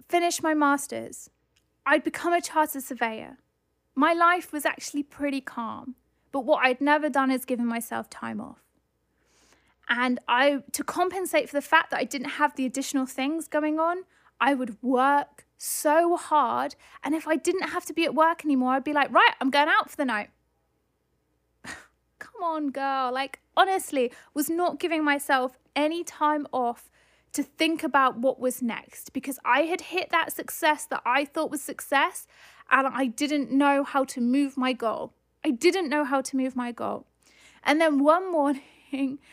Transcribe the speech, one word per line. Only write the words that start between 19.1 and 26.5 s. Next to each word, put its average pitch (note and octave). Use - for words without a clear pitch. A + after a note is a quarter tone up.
"Right, G4
I'm C4+
going C#4+
out G4+
for -
the C#4+
night." G#3+
<sighs> -
Come -
on, D#4
girl. C4+
Like, C4+
honestly, D4+
was D4
not E4
giving D#4+
myself C#4+
any D#4
time D4+